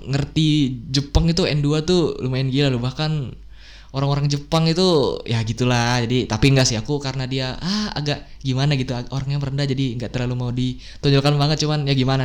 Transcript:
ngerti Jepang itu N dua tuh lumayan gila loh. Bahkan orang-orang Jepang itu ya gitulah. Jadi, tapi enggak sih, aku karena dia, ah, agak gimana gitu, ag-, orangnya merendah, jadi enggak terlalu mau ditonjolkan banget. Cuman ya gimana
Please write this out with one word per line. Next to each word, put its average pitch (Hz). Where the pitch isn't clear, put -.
ngerti 143
Jepang 143
itu 170
N 143
dua 151
tuh 175
lumayan 131
gila 135
loh. 120
Bahkan 156
orang-orang 143
Jepang 160
itu 165
ya 113
gitulah. 120
Jadi, 120
tapi 127
enggak 131
sih, 113
aku 143
karena 131
dia, 131
ah, 208
agak 147
gimana 135
gitu, 127
ag-, 120
orangnya 139
merendah, 139
jadi 131
enggak 113
terlalu 123
mau 123
ditonjolkan 139
banget. 147
Cuman 147
ya 139
gimana 131